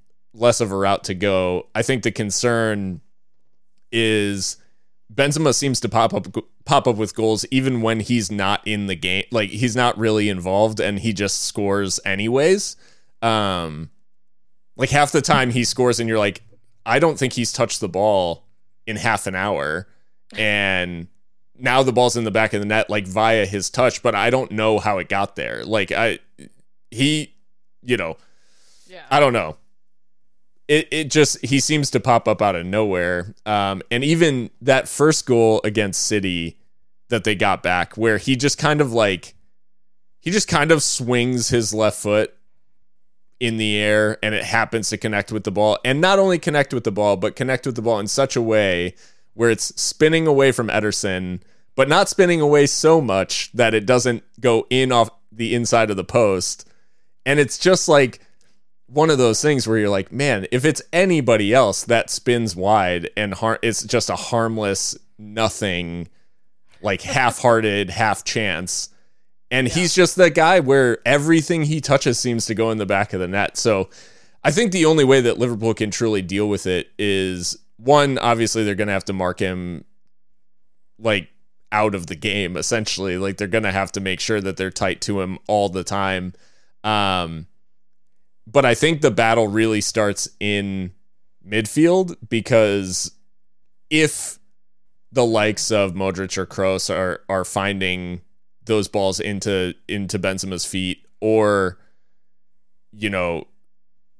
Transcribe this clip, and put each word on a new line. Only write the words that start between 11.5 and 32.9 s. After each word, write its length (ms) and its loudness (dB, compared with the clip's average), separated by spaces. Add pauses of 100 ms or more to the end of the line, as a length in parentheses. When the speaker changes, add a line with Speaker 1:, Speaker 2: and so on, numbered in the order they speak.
Speaker 1:
anyways. 720 0 (460)
Um, 640 -2 (880)
like, 140 -2
half 200 2
the 120 2
time 280 2
he 140 0
scores 340 0
and 120 -2
you're 80 0
like, 240 -2 (420)
"I 140 2
don't 200 2
think 140 -2
he's 220 -4
touched 260 -2
the 80 -4
ball 580 0 (400)
in 100 -8
half 300 -2
an 80 -6
hour." 540 -4 (480)
And 720 -2 (500)
now 240 2
the 100 0
ball's 260 2
in 60 -2
the 60 -2
back 220 0
of 80 -2
the 60 -6
net, 240 0
like, 160 -2
via 400 2
his 240 -6
touch, 320 0
but 120 0
I 140 2
don't 240 -2
know 260 0
how 200 -2
it 100 -6
got 280 -4
there. 280 -8
Like, 260 -2
I, 280 -2 (720)
he, 440 -2 (480)
you 140 -2
know, 220 -6 (720)
Speaker 2:
Yeah. 220 -20
Speaker 1:
I 100 4
don't 120 4
know. 240 -4 (1080)
It, 240 2
it 200 -4
just, 340 2
he 160 2
seems 320 0
to 80 2
pop 280 2
up 140 0
out 140 2
of 100 -6
nowhere. 680 -2 (120)